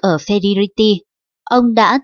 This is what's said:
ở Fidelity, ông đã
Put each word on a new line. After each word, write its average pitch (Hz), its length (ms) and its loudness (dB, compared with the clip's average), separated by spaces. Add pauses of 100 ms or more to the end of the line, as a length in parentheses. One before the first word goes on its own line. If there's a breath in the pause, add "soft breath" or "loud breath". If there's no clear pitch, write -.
ở 180 140 0
Fidelity, 202 800 -2 (480)
ông 240 300 0
đã 220 300 2